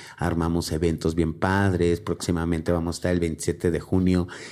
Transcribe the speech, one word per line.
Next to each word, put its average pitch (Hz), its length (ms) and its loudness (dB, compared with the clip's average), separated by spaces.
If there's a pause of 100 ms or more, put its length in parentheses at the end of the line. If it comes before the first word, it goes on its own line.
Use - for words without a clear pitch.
(180)
Armamos 85 540 0
eventos 82 440 0
bien 80 180 0
padres. 90 680 2
Próximamente 85 680 -2
vamos 85 240 0
a - 40 -10
estar 90 140 0
el 90 60 2
veintisiete 85 520 -2
de 78 80 0
junio 90 480 2 (240)